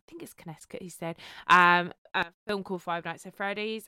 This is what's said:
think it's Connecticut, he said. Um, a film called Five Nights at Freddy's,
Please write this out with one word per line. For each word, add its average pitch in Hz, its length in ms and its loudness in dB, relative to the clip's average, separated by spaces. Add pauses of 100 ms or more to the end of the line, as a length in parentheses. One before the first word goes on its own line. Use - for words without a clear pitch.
think 330 160 -18
it's 359 100 -18
Connecticut, - 480 -18
he 185 80 -16
said. 165 280 -10 (300)
Um, 175 460 6 (200)
a 180 140 -4 (200)
film 202 160 -6
called 185 200 -10
Five 170 200 -8
Nights 165 220 -12
at 190 100 -20
Freddy's, 208 520 -8